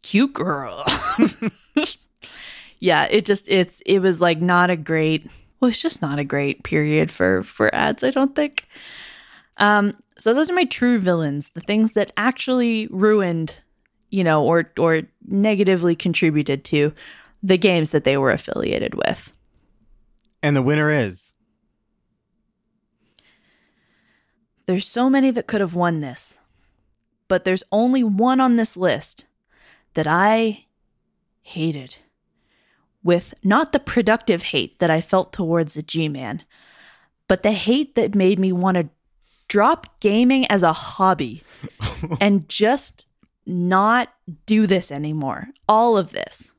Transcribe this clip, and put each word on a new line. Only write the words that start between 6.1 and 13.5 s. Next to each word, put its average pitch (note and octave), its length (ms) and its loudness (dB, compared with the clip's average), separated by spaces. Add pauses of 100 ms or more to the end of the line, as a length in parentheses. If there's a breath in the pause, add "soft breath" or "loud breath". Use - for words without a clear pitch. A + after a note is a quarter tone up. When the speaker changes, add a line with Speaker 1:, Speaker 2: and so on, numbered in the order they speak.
Speaker 1:
a C#3+ 40 -2
great C#3+ 400 -4
period D3+ 460 0
for, - 320 0
for - 320 -2
ads, - 300 -2
I B3+ 60 2
don't C4+ 260 0
think. D4 320 -6 (880 loud breath)
Um, G#3 400 2 (220)
so A3 160 2
those D#4 160 2
are F4 40 -2
my F4+ 100 2
true B3 360 0
villains, D#3+ 540 -2
the E3+ 60 -14
things A3 320 0
that G#3 240 -2
actually A#3 720 -2
ruined, F#3+ 680 0 (540)